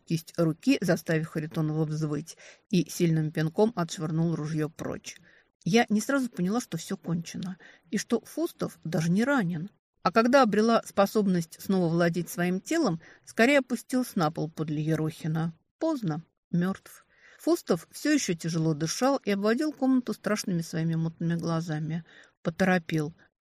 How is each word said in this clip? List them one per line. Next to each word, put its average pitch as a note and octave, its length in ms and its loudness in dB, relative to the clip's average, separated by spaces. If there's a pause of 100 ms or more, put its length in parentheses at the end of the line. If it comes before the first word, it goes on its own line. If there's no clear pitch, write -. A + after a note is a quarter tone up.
кисть - 320 -4
руки, E3+ 460 2
заставив D#3+ 460 0
Харитонова D#3 580 -2
взвыть, D3+ 500 -6 (320)
и F3 220 2
сильным D#3+ 420 0
пинком D#3+ 420 0
отшвырнул E3 600 -2
ружьё D3+ 340 -4
прочь. - 480 -10 (480)
Я A3+ 240 4
не G#3+ 140 0
сразу C4 260 0
поняла, F#3+ 320 -2
что - 160 -10
всё - 220 -8
кончено, F3 580 -6 (340)
и A3 60 -4
что - 240 -2
Фустов - 640 -6
даже D#3+ 260 -2
не G3+ 140 2
ранен. G3 460 -2 (320)
А F#3 100 0
когда B3 300 6
обрела A3 420 4
способность G3 760 0
снова F#3 300 0
владеть E3+ 400 2
своим F3+ 320 -2
телом, C#4 400 0 (240)
скорее C4+ 360 4
опустилась B3+ 540 -4
на D#3+ 160 2
пол D#3 200 -6
подле D3+ 320 -4
Ерохина. D#3+ 720 -2 (240)
Поздно, A3 440 -2 (280)
мёртв. - 560 -4 (360)
Фустов D4+ 480 0
всё - 220 -2
ещё B3+ 220 0
тяжело D#3+ 380 -2
дышал E3 520 0
и G3+ 80 0
обводил A#3 400 0
комнату C4 400 0
страшными G3+ 500 -2
своими E3 320 -2
мутными E3 400 -2
глазами. E3 720 -4 (380)
Поторопил. E3+ 680 0 (280)